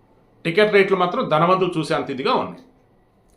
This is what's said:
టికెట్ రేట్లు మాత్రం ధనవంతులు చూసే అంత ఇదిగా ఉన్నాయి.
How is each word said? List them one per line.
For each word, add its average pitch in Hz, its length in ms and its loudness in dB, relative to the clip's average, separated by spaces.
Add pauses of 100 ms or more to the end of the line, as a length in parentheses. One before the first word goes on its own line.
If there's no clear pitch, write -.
(460)
టికెట్ 208 300 2
రేట్లు 190 280 4
మాత్రం 180 180 -2 (120)
ధనవంతులు 175 420 2
చూసే 156 220 -4
అంత 135 180 -6
ఇదిగా 214 260 -2
ఉన్నాయి. - 220 -12 (720)